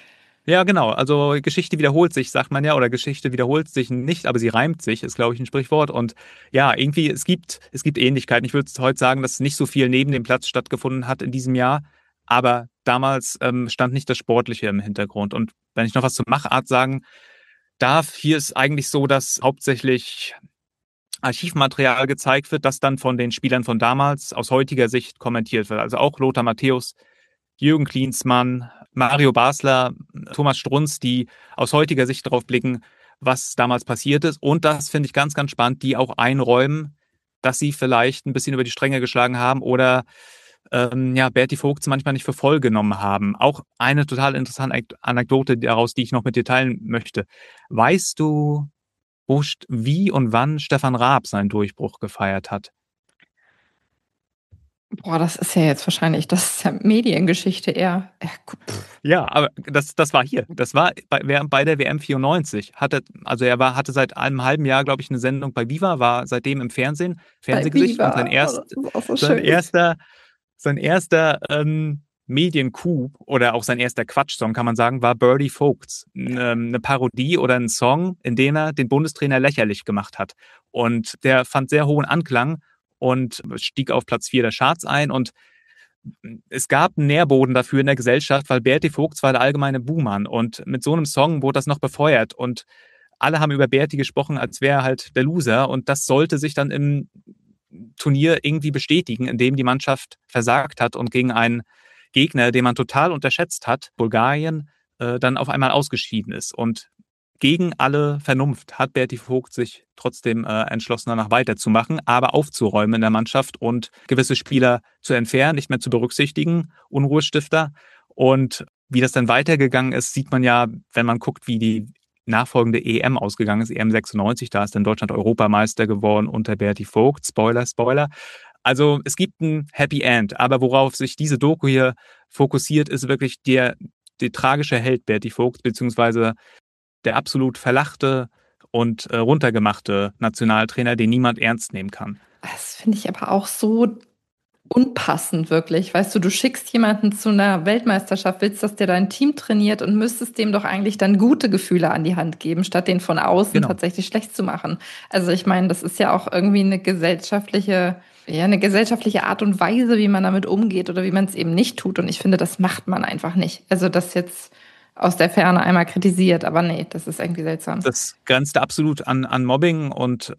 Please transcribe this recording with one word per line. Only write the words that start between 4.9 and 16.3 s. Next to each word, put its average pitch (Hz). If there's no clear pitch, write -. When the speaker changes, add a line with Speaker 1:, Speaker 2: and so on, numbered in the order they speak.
Speaker 1:
ist, -
glaub 120
ich, 120
ein 127
Sprichwort. 147
Und 117
ja, 131
irgendwie, 147
es 135
gibt, -
es 135
gibt 147
Ähnlichkeiten. 127
Ich -
würd 143
heute 131
sagen, 131
dass -
nicht 139
so 143
viel 127
neben 135
dem 127
Platz 127
stattgefunden 127
hat 131
in 131
diesem 127
Jahr, 131
aber 120
damals, 131
ähm, 123
stand 127
nicht 139
das 127
Sportliche 117
im 101
Hintergrund. 101
Und 113
wenn 117
ich 107
noch 131
was 131
zur -
Machart 135